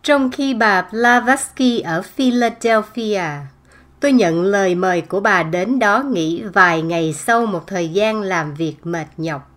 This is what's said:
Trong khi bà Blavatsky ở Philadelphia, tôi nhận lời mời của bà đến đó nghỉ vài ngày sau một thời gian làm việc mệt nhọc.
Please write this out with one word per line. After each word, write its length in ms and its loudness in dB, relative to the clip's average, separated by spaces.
Trong 240 2
khi 240 -4
bà 280 2
Blavatsky 880 2
ở 220 -4
Philadelphia, 1200 0
tôi 120 4
nhận 320 4
lời 300 2
mời 260 2
của 200 -4
bà 220 2
đến 360 0
đó 240 2
nghỉ 400 -2
vài 400 -2
ngày 300 -2
sau 340 -2
một 200 -6
thời 220 -6
gian 320 -2
làm 340 -4
việc 200 -4
mệt 220 -6
nhọc. 400 -8